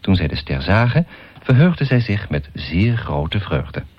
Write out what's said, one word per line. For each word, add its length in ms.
Toen 160
zij 100
de 100
ster 260
zagen, 440
verheugden 440
zij 140
zich 280
met 260
zeer 420
grote 440
vreugde. 420